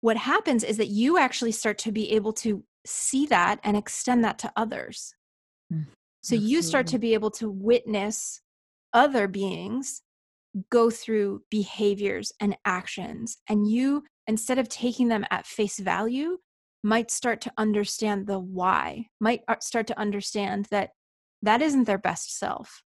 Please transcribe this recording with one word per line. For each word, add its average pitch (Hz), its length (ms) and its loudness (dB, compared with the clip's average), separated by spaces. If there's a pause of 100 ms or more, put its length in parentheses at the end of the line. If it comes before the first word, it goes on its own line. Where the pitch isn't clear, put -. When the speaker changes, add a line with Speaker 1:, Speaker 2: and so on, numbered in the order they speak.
Speaker 1:
what 226 160 2
happens 262 480 2
is 208 140 -2
that 214 100 0
you 240 300 4
actually 247 340 2
start 208 260 -2
to 226 140 -4
be 214 200 -2
able 214 200 2
to 220 300 -2 (240)
see - 400 -2
that 208 360 4
and 208 140 2
extend 233 480 0
that 208 140 0
to - 180 -8
others. - 580 -6 (580)
Speaker 2:
Mm, 156 140 -4 (360)
Speaker 1:
So - 120 -2
you 233 280 2
start 262 240 2
Speaker 2:
absolutely. 233 200 0
Speaker 1:
to 226 40 2
be 220 40 6
able 214 180 0
to 214 180 -6
witness 208 920 0 (520)
other 240 360 6
beings 196 720 -6 (680)
go 233 200 6
through 208 600 -2
behaviors 202 920 0
and 202 240 0
actions. 196 760 -6 (100)
And 208 200 2
you, 269 360 2 (220)
instead 220 320 0
of 254 100 0
taking 240 400 0
them 214 220 0
at - 160 -4
face - 320 -4
value, 233 600 -2 (440)
might 226 280 2
start 226 320 -2
to - 140 -10
understand 208 680 0
the 196 120 -2
why, 180 680 -2 (120)
might, 233 280 2
uh, 226 120 0
start 226 280 -4
to - 100 -6
understand 202 720 -4
that 202 200 0 (500)
that 214 220 4
isn't 277 220 4
their 202 140 2
best - 400 -4
self, - 440 -8 (140)